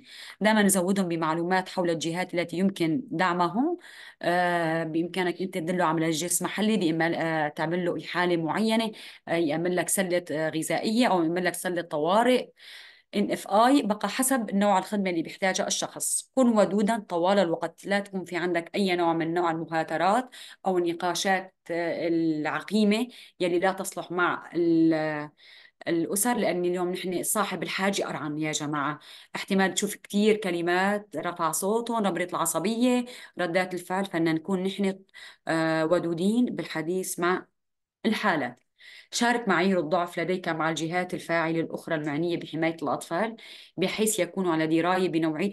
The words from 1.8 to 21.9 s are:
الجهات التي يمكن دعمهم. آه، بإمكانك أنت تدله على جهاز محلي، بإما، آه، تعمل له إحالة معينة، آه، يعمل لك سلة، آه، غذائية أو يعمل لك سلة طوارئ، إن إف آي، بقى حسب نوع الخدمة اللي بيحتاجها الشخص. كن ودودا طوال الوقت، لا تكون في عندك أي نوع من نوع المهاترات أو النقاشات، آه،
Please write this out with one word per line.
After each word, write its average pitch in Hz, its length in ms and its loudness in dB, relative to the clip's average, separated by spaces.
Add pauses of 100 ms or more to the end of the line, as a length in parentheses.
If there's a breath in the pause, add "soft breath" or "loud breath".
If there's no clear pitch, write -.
الجهات 165 440 -4
التي 165 220 -2
يمكن 170 480 2
دعمهم. 180 760 0 (440 loud breath)
آه، 170 640 2
بإمكانك 170 580 -2
أنت 190 120 -6
تدله 180 300 0
على 160 260 2
جهاز 165 320 -2
محلي، 214 340 0
بإما، 165 360 2 (340)
آه، - 20 0
تعمل 165 360 -2
له 165 200 -4
إحالة 175 320 0
معينة، 220 560 0 (360 loud breath)
آه، - 40 -2
يعمل 170 440 0
لك 165 120 0
سلة، 175 420 0
آه، 156 200 -2
غذائية 165 560 0
أو 180 160 4
يعمل 170 220 0
لك 170 100 0
سلة 175 280 -4
طوارئ، 190 640 2 (680 loud breath)
إن 202 160 0
إف - 160 -6
آي، 240 340 6
بقى 208 260 -2
حسب 240 460 0
نوع 202 240 4
الخدمة 190 320 -2
اللي 165 120 -2
بيحتاجها - 440 -2
الشخص. - 680 -4
كن 254 140 6
ودودا 214 500 4
طوال 185 400 2
الوقت، 165 480 -2
لا 202 140 2
تكون 196 240 -6
في 175 120 -8
عندك 170 380 -2
أي 185 220 2
نوع 170 160 2
من 165 220 0
نوع 175 160 0
المهاترات 165 800 0 (360 loud breath)
أو 185 120 2
النقاشات، 175 760 0 (160)
آه، 170 380 -2